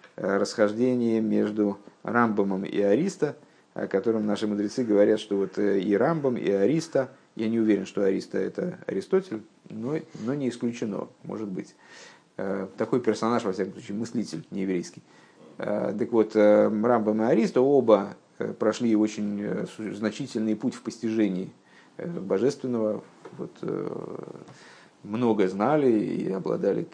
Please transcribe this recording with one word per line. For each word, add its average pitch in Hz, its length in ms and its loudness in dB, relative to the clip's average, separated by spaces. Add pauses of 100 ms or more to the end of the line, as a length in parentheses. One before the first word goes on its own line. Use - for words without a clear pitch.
(160)
э, 98 200 -2
расхождении 113 840 0
между 107 580 0 (240)
Рамбамом 104 640 0
и - 160 -4
Аристо, 143 560 0 (360)
о - 140 -6
котором 107 400 0
наши 104 220 -2
мудрецы 104 360 -2
говорят, 107 360 6
что - 160 -4
вот, 95 220 -2
э, 98 200 2
и 98 180 2
Рамбам, 135 400 2
и 82 140 -2
Аристо 135 600 0 (260)
Я 110 120 -2
не 113 100 0
уверен, 107 280 4
что 101 180 -2
Ариста 98 340 0
это 95 480 -4
Аристотель, 110 560 -2 (260)
но, 113 280 -6 (280)
но 127 100 -2
не 139 140 -2
исключено, 117 600 -6 (140)
может 107 260 -8
быть. - 260 -10 (640)
Э, 95 400 -6
такой 104 240 0
персонаж, 113 440 0
во 98 80 -2
всяком 95 220 -4
случае, - 220 -10
мыслитель 107 540 -6
нееврейский. 95 520 -4 (560)
Э, 110 400 -4
так 120 140 -4
вот, 107 240 4
э, 104 320 8
Рамбам 110 540 2
и - 40 2
Ариста 180 340 2
оба, 117 560 6 (220)
э, 110 140 -4
прошли 113 420 0
очень, 107 460 0
э, 107 260 -4 (100)
су-, 107 180 -8
значительный 110 600 -2
путь 120 180 -4
в - 80 -16
постижении, 107 720 -2 (440)
э, - 120 -10
божественного. 110 920 -2 (340)
Вот, - 160 -12 (100)
э, - 260 -6 (1160)
много 107 440 2
знали 123 420 2
и 104 420 0
обладали 101 600 -2